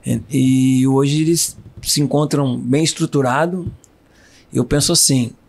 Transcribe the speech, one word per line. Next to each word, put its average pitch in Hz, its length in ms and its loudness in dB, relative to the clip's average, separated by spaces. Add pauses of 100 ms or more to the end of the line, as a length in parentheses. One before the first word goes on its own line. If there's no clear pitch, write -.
e, 131 760 2
e 131 40 2
hoje 139 360 2
eles 165 340 0 (240)
se - 220 -2
encontram 139 560 0
bem 131 260 0
estruturado. 151 880 -2 (800)
Eu 127 120 0
penso 143 280 0
assim 127 400 2 (160)